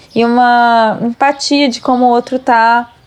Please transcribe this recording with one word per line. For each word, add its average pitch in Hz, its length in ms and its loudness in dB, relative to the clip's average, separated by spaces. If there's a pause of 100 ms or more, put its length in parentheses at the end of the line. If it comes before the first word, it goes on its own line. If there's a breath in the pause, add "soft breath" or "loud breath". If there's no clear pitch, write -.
(160 loud breath)
e 226 100 0
uma 240 760 2
empatia 285 680 -2
de 233 120 -10
como 254 240 0
o 247 40 4
outro 247 300 -2
tá, 233 520 0 (160)